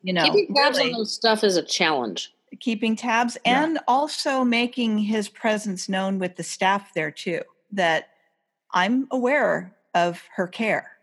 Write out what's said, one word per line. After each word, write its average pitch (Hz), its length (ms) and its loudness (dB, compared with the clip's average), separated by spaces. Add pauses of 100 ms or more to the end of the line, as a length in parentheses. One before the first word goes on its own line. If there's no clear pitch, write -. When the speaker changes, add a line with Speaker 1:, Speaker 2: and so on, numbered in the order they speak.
Speaker 1:
You 185 120 -4
know, 170 180 2
Speaker 2:
Keeping - 240 2
tabs 277 240 4
Speaker 1:
really. 240 120 0
Speaker 2:
on 240 60 -6
those 220 160 -6
stuff 220 300 2
is 190 120 2
a 165 80 2
challenge. 135 680 -2 (260)
Speaker 1:
Keeping 220 360 -2
tabs 233 500 -2
Speaker 3:
Yeah. 262 180 4
Speaker 1:
and 320 240 0
also 262 560 0
making 240 540 0
his 214 320 -2
presence 208 580 -4
known 190 320 -2
with 180 160 -4
the 170 80 -10
staff 196 500 -2
there 156 180 -4
too, 170 300 -6 (300)
that 170 380 0 (640)
I'm 233 380 2
aware 240 640 0 (180)
of 175 280 0 (140)
her 180 120 -2
care 190 440 -4 (120)